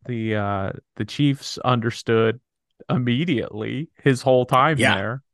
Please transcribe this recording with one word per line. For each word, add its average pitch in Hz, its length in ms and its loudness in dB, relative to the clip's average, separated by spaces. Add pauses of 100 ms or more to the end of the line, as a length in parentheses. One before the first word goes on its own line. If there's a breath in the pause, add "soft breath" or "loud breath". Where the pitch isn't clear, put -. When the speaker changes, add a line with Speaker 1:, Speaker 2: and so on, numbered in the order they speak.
Speaker 1:
the, 110 300 -4
uh, 101 360 -2 (240)
the 110 100 -4
Chiefs - 520 -2
understood 117 840 0 (500)
immediately 120 1000 -2 (140)
his 131 180 2
whole 127 240 4
time 139 320 2
Speaker 2:
Yeah. 123 160 2
Speaker 1:
there. 107 300 -4 (100)